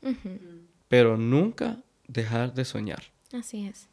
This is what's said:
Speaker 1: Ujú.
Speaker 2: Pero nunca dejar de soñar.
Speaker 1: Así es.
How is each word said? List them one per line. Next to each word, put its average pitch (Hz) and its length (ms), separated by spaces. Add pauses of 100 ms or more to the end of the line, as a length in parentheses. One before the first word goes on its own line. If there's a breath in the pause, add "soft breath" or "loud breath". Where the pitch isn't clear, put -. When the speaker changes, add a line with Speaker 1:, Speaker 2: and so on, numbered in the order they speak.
Speaker 1:
Ujú. 202 380 (480)
Speaker 2:
Pero 117 300
nunca 220 680 (240)
dejar 117 460
de 127 120
soñar. 107 380 (280)
Speaker 1:
Así 226 360
es. - 260